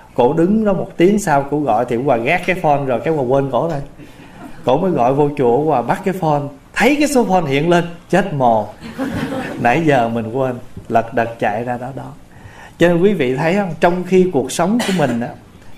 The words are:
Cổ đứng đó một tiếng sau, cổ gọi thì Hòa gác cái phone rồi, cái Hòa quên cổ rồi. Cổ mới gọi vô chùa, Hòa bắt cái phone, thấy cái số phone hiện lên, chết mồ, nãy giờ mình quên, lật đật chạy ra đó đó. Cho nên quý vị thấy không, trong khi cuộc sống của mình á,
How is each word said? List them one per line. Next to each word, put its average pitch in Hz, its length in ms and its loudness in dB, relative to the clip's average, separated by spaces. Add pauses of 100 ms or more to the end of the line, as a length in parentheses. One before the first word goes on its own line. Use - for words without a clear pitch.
(140)
Cổ 123 180 4
đứng 202 320 2
đó 202 80 2
một 147 240 -4
tiếng 202 220 4
sau, 143 320 2
cổ 147 100 -2
gọi 120 280 0
thì 120 80 -2
Hòa 127 200 2
gác 151 300 0
cái 180 100 0
phone 147 300 0
rồi, 120 140 -2
cái 160 140 -2
Hòa 143 100 0
quên 135 260 0
cổ 127 180 0
rồi. 147 120 -4 (840)
Cổ 127 140 2
mới 185 120 0
gọi 135 240 2
vô 147 140 2 (100)
chùa, 123 200 2
Hòa 147 240 0
bắt 170 220 -2
cái 185 100 -2
phone, 156 280 -2 (320)
thấy 262 220 2
cái 294 120 0
số 254 160 2
phone 180 260 0
hiện 147 180 2
lên, 170 160 4 (260)
chết 185 240 0
mồ, 117 340 2 (920)
nãy 127 260 2
giờ 127 220 4
mình 113 240 -4
quên, 131 220 -2 (340)
lật 113 260 0
đật 117 240 -2
chạy 113 260 -2
ra 123 140 -6
đó 123 80 -10 (100)
đó. 135 160 -14 (680)
Cho 170 100 4
nên 170 140 2
quý 208 100 4
vị 135 240 0
thấy 165 180 0
không, 196 260 -2
trong 180 240 2
khi 185 280 4
cuộc - 200 0
sống 196 340 0
của 196 120 -2
mình 123 220 0
á, 120 80 -4 (500)